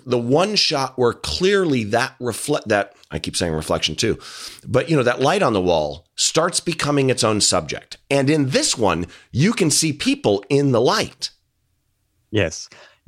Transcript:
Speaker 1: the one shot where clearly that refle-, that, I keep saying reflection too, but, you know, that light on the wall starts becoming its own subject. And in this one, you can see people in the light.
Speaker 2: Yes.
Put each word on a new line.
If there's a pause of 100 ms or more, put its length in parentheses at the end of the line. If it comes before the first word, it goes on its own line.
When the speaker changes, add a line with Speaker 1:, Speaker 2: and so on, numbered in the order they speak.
Speaker 1:
the
one
shot
where
clearly
that
refle-,
that, (180)
I
keep
saying
reflection
too, (480)
but,
you
know,
that
light
on
the
wall (100)
starts
becoming
its
own
subject. (120)
And
in
this
one, (240)
you
can
see
people
in
the
light. (1000)
Speaker 2:
Yes. (380)